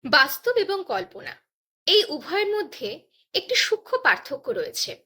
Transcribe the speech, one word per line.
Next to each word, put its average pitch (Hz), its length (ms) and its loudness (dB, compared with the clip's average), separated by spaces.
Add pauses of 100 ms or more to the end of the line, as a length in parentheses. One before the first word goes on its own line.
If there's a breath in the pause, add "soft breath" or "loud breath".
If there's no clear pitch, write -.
বাস্তব 277 460 4
এবং 392 360 0
কল্পনা, 185 460 -6 (520)
এই 403 240 6
উভয়ের 349 380 -2
মধ্যে 311 520 -4 (340)
একটি - 220 -2
সূক্ষ্ম - 420 0
পার্থক্য - 540 -2
রয়েছে। - 540 -6